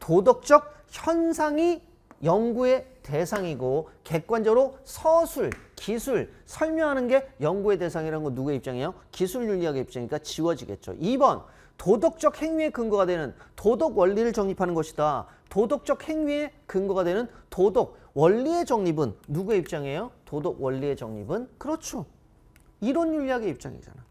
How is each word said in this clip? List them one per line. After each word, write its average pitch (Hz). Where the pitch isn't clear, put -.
도덕적 247
현상이 330
연구의 240
대상이고 156
객관적으로 226
서술, 320
기술, 220
설명하는 302
게 269
연구의 190
대상이라는 156
건 135
누구의 135
입장이에요? 131
기술 220
윤리학의 170
입장이니까 123
지워지겠죠. 139
이 233
번, 185
도덕적 294
행위의 311
근거가 208
되는 170
도덕 226
원리를 202
정립하는 190
것이다. 151
도덕적 240
행위의 294
근거가 190
되는 196
도덕 190
원리의 247
정립은 165
누구의 190
입장이에요? 156
도덕 151
원리의 135
정립은? 117
그렇죠. 294
이론 320
윤리학의 254
입장이잖아. -